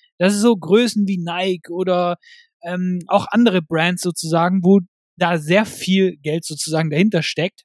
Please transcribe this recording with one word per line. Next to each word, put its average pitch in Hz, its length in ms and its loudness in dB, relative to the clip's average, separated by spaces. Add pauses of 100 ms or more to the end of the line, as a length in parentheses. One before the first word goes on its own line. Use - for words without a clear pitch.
(180)
Das 190 160 2
ist 202 80 -2
so 226 160 4
Größen 202 500 2
wie 190 120 -2
Nike 175 520 -4
oder, 175 460 0 (460)
ähm, 180 440 -4
auch 185 220 0
andere 214 320 2
Brands 165 400 -2
sozusagen, 170 600 -2
wo 190 180 6 (360)
da 175 200 0
sehr 170 280 2
viel 185 520 0
Geld 151 260 -4
sozusagen 156 460 -4
dahinter 175 340 2
steckt - 420 -6